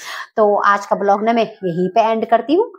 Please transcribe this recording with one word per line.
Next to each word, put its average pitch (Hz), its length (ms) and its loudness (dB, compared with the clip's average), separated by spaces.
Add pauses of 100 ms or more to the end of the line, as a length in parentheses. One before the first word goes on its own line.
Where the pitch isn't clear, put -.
(360)
तो 208 200 2
आज 202 300 0
का 208 100 0
ब्लॉग 202 260 0
ना 226 100 0
मैं 233 100 2
यहीं 180 460 -4
पे 185 120 0
एंड 220 260 0
करती 226 280 0
हूँ। 440 240 0